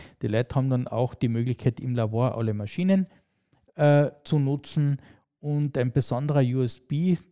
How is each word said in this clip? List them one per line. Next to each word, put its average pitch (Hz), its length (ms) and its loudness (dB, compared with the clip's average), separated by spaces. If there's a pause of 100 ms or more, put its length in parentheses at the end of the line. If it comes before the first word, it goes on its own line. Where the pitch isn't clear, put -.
(220)
die 110 60 -2
Leute 110 260 0
haben 135 160 2
dann 127 180 0
auch 123 280 -2
die 120 140 0
Möglichkeit, 120 500 -2
im 127 160 -4
Labor 113 420 0
alle 110 160 -2
Maschinen, 180 540 0 (680)
äh, 147 360 4 (140)
zu 156 120 0
nutzen. 143 640 -2 (380)
Und 147 380 -2
ein 123 140 0
besonderer 143 480 0
U 127 220 2
S 120 180 -2
P 170 380 0 (140)